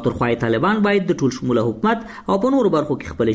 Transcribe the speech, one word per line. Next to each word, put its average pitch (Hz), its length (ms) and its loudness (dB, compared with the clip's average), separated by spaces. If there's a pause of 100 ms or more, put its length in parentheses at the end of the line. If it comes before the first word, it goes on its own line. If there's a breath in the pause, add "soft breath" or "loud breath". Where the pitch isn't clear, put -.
تر 113 140 0
خوا 120 100 0
یې 117 160 -2
طالبان 165 420 2
باید 202 220 2
د 180 160 -2
ټول 123 140 0
شموله 117 320 0
حکومت 220 360 -2 (220 loud breath)
او 196 160 2
په 262 120 2
نورو 208 200 2
برخو 143 240 -2
کې - 160 -12
خپلې 113 180 2